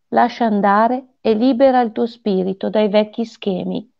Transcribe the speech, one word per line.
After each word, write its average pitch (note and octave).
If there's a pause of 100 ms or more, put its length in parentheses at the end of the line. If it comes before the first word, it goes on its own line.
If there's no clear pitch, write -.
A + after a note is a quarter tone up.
lascia A#3
andare G#3+
e A3+
libera B3+
il A3+
tuo A#3+
spirito G3
dai G#3+
vecchi G#3+
schemi. F#3+ (100)